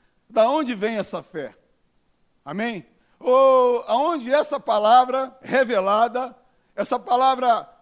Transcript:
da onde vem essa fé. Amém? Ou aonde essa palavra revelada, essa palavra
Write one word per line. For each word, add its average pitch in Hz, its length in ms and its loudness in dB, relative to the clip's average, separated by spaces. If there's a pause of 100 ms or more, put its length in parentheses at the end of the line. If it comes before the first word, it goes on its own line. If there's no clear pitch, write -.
(300)
da 226 180 2
onde 262 280 -2
vem 214 220 -4
essa 180 260 -8
fé. - 320 -14 (880)
Amém? 196 420 -8 (340)
Ou 254 680 2
aonde 254 440 -2
essa 285 280 -2
palavra 254 840 2
revelada, 233 920 -2 (400)
essa 247 240 -4
palavra 254 680 0 (140)